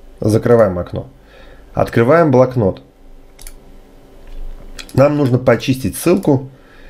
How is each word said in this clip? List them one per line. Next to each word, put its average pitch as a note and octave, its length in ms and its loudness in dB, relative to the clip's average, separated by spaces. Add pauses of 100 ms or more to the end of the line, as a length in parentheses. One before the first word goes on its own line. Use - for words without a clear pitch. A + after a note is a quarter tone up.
(200)
Закрываем G#2+ 580 2
окно. - 300 -8 (640)
Открываем C#3 580 2
блокнот. B2 500 2 (2000)
Нам C#3+ 220 4
нужно C3 240 0
почистить B2 560 -4
ссылку, E3 540 0 (400)